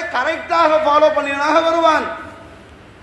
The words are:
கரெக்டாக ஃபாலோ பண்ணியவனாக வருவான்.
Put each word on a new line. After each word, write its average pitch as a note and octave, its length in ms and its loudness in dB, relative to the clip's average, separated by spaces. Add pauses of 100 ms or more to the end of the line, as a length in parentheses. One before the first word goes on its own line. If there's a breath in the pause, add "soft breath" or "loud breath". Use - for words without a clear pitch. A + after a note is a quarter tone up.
(160)
கரெக்டாக D#4+ 560 0 (140)
ஃபாலோ D4 300 4
பண்ணியவனாக C#4+ 520 0
வருவான். E4 380 2 (960)